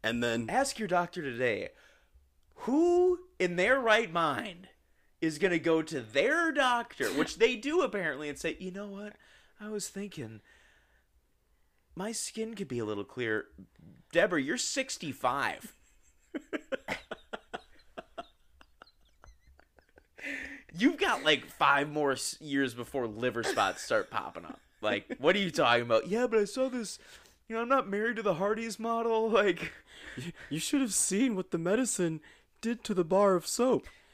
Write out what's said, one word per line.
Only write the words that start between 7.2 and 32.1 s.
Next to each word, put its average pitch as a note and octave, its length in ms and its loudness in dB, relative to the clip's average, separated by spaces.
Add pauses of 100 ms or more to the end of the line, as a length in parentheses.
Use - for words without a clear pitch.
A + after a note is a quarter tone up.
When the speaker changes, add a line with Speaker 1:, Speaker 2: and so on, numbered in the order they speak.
Speaker 2:
they A#3+ 180 4
do C#4+ 260 0
apparently, D#3+ 460 -4
and D3 100 -8
say, - 220 -4
"You F#3 100 -8
know G3 160 -12
what? G3+ 280 -14 (460)
I G#3 100 -12
was G#3 180 -6
thinking D3+ 520 -10 (1600)
my G3 160 -6
skin A3 420 -6
could G3 140 -8
be B2 100 -4
a A2+ 60 -2
little G#2 200 -4
clearer." A2 420 -2 (640)
Deborah, E3+ 300 4
you're D3 160 -2
sixty-five. C#3 1160 -4 (600)
<laughs> D4+ 100 -8 (4000)
You've D4 200 4
got, F4+ 260 0
like, D3+ 220 2
five C#3+ 440 2
more D3 220 2
s-, - 280 -4
years C#3 340 0
before A#2+ 340 -4
liver A2+ 340 -2
spots G2+ 400 0
start G#2+ 280 0
popping E2+ 340 -6
up. - 160 -16 (200)
Like, G#2 380 -2
what D3+ 160 4
are G3+ 60 2
you F#3 100 -2
talking A#2+ 320 4
about? A#2 260 4
"Yeah, A#3 180 0
but A3+ 120 2
I G#3 60 4
saw C4 240 -2
this, A#3+ 300 -8 (500)
you A3+ 80 -6
know, A#3 60 -2
I'm A#3 60 -4
not C4 200 2
married G3+ 280 0
to A3 60 -4
the G3 120 2
Hardee's G#3+ 440 -2
model." A3+ 520 0
<laughs> - 0 -
Like, G3 420 2 (440)
Speaker 1:
"You, C#3+ 160 -10 (160)
you D3 100 -4
should C#4 220 0
have A#3 140 0
seen A3+ 420 2
what F3+ 140 -6
the F3 80 -2
medicine F3 640 0 (420)